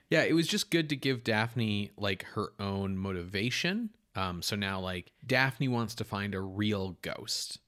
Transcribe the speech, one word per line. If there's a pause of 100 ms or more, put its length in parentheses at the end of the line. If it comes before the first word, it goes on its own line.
Yeah,
it
was
just
good
to
give
Daphne,
like, (120)
her
own
motivation. (240)
Um,
so
now,
like, (160)
Daphne
wants
to
find
a
real
ghost.